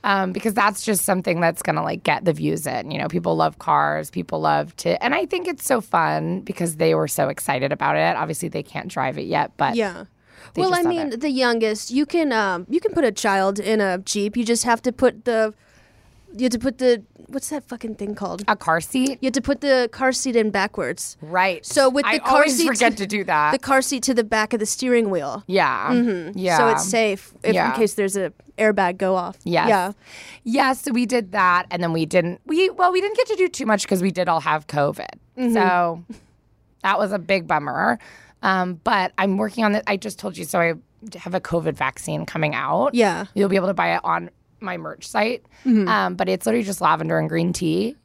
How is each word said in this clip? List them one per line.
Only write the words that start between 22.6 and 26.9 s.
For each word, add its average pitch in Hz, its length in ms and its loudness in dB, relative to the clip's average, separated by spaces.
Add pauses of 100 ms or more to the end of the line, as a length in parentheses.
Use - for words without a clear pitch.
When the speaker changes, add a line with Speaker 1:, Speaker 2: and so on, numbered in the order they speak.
Speaker 1:
forget 226 300 2
to 196 100 -4
do 202 160 -4
that. 151 300 2
Speaker 2:
the 269 60 0
car 262 220 2
seat 254 220 -4
to 269 100 0
the 226 120 2
back 214 260 0
of 240 80 -2
the 214 60 -2
steering 240 460 2
wheel. 143 360 -4
Speaker 1:
Yeah. 143 440 2
Speaker 2:
Mm-hmm. 202 460 0
Speaker 1:
Yeah. 180 200 2
Speaker 2:
So 151 120 6
it's 180 200 0
safe 214 520 0